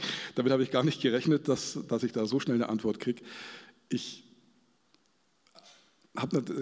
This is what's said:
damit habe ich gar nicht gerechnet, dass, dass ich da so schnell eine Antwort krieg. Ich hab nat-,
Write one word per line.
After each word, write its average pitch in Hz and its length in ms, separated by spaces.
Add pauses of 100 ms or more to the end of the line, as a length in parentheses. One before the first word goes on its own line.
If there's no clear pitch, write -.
(360)
damit 131 160
habe 131 100
ich 131 80
gar 127 140
nicht 151 180
gerechnet, 143 460
dass, - 400
dass 117 160
ich 117 80
da 110 160
so 127 120
schnell 131 180
eine 117 120
Antwort 110 300
krieg. - 240 (680)
Ich - 340 (1900)
hab - 180
nat-, 123 180 (100)